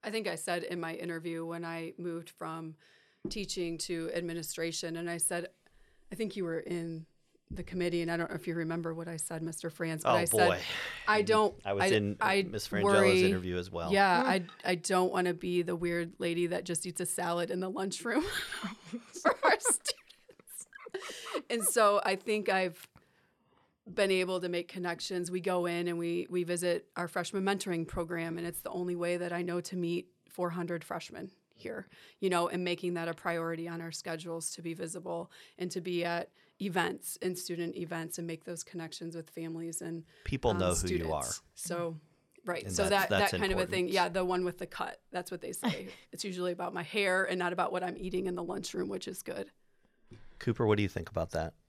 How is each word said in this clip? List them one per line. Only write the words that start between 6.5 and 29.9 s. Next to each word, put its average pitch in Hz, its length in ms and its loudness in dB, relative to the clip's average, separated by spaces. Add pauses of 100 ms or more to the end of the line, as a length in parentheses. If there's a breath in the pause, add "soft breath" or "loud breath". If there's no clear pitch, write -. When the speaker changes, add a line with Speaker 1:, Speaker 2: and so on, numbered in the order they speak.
Speaker 1:
in 165 440 -4 (460)
the 180 120 -6
committee, 175 400 0
and 165 80 0
I 170 80 0
don't 170 100 0
know - 80 -4
if - 100 -6
you 170 80 -2
remember 165 380 -2
what 165 160 -6
I 170 80 -6
said, 160 260 -4
Mister 165 280 -4
Franz, 160 320 -2
but - 100 6
Speaker 2:
Oh, 113 40 8
Speaker 1:
I 170 100 6
said, 180 220 6
Speaker 2:
boy. 180 120 4 (460 loud breath)
Speaker 1:
"I 214 160 6
don't, 214 320 6 (100)
Speaker 2:
I 202 80 0
was 196 120 4
Speaker 1:
I, - 20 6 (100)
Speaker 2:
in 104 240 2
Speaker 1:
I 196 220 4
Speaker 2:
Miss - 260 -4
Frangella's 202 160 2
Speaker 1:
worry." 196 400 8
Speaker 2:
interview 185 320 2
as - 140 -2
well. 165 200 -2
Speaker 1:
Yeah, 190 320 8
Speaker 3:
Hmm. 262 60 4
Speaker 1:
I, 185 160 4 (220)
I 185 80 4
don't 180 360 4
wanna 180 220 2
be 180 300 0
the 170 120 0
weird 170 440 0
lady 175 300 2
that 180 160 -2
just 175 200 -2
eats 175 160 -6
a 180 60 -2
salad 170 440 0
in 180 100 -2
the 190 100 -2
lunchroom 196 520 0
<laughs> - 1000 -6
for - 200 4
our 440 180 6
students. - 1040 -4 (840 loud breath)
And 226 160 0
so 208 400 6
I 190 120 2
think 208 340 0
I've 185 360 2 (1080 soft breath)
been 190 180 4
able 185 300 2
to 175 100 -2
make 175 180 -2
connections. 175 640 -4
We 185 100 -2
go 180 260 2
in 175 220 0
and 170 100 -2
we, 170 300 -2
we 180 160 0
visit 175 420 0 (100)
our 175 120 -2
freshman 190 360 -2
mentoring 185 440 0
program, 165 480 -4
and 170 100 -4
it's 175 140 -6
the - 100 -8
only 180 260 -2
way 175 200 0
that 175 160 -2
I 175 100 -2
know 175 200 -2
to 185 140 -6
meet 175 320 0 (200)